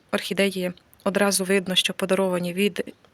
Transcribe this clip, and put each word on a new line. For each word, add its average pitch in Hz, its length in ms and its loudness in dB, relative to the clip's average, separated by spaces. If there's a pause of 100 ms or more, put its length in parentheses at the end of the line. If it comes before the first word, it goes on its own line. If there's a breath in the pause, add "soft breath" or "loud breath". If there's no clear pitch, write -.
(120)
орхідеї 190 600 -2 (320)
одразу 196 400 2
видно, 185 300 0
що - 200 0
подаровані 180 580 0
від 196 420 -2 (200)